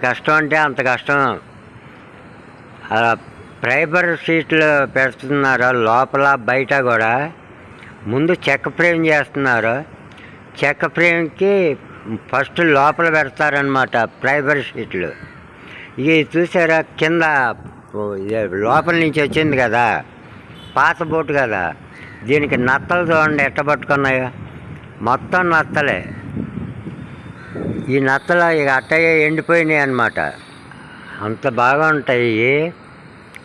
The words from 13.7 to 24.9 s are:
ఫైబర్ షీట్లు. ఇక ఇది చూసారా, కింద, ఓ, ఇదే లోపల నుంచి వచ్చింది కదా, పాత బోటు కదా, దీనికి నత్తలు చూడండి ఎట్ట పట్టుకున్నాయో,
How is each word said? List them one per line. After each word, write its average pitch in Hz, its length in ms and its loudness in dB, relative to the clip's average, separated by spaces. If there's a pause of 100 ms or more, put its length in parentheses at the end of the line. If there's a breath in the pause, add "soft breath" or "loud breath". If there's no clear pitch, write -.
ఫైబర్ 139 580 0
షీట్లు. 95 480 -6 (880 loud breath)
ఇక 135 100 0
ఇది 160 300 2
చూసారా, 165 420 2
కింద, 156 720 0 (420)
ఓ, 104 180 -4
ఇదే 101 380 -4
లోపల 139 420 0
నుంచి 156 280 0
వచ్చింది 143 340 0
కదా, 113 480 2 (720)
పాత 165 260 2
బోటు 156 300 -2
కదా, 104 420 0 (500 loud breath)
దీనికి 143 320 2
నత్తలు 135 560 0
చూడండి 151 300 2
ఎట్ట 139 180 -2
పట్టుకున్నాయో, 135 720 0 (720)